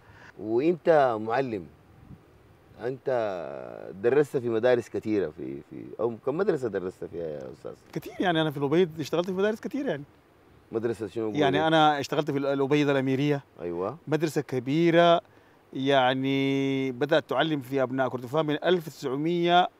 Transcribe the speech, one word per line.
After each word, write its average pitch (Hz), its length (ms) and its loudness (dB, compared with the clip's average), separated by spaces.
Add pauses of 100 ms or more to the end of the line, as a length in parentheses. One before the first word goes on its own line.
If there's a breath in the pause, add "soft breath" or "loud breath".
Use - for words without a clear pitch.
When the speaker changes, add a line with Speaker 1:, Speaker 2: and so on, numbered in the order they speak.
(400 loud breath)
Speaker 1:
وأنت 139 800 2
معلم، 113 440 -4 (1200)
أنت 131 240 -6 (960)
درست 139 340 4
في 120 120 -2
مدارس 117 400 2
كثيرة، 104 480 0
في، 69 320 -10
في، - 160 -12 (140)
أو 117 160 0 (100)
كم 139 120 0
مدرسة 170 300 0
درست 92 380 -6
فيها 85 220 -8
يا 69 260 -10
أستاذ؟ - 180 -14 (220)
Speaker 2:
كثير، - 260 -10
يعني 170 220 0
أنا 156 100 0
في 139 60 -10
الأبيض 151 320 2 (100)
اشتغلت 160 260 -2
في 196 100 -6
مدارس 208 240 -2
كثير 269 260 -6
يعني. 151 180 -4 (680)
Speaker 1:
مدرسة 113 360 -4
شنو؟ 110 240 -4
Speaker 2:
يعني 147 360 2
أنا 156 320 4
اشتغلت 151 320 -2
في 139 60 -2
الأبيض 139 520 2
الأميرية، 139 540 2 (180)
Speaker 1:
أيوة. 87 360 -4 (100)
Speaker 2:
مدرسة 151 340 0
كبيرة، 170 800 4 (520 soft breath)
يعني 135 1160 0
بدأت 139 380 0
تعلم 147 320 0
في 131 220 -2
أبناء 127 260 -2
كردفان 127 360 -2
من 151 180 -2
ألف 170 220 2
تسعمية 170 840 0 (120)